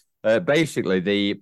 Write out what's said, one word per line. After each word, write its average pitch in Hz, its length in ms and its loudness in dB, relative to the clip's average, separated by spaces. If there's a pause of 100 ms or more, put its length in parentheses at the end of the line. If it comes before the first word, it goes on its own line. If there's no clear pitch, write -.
(280)
Uh, 110 140 4
basically, 143 580 0
the 101 420 -2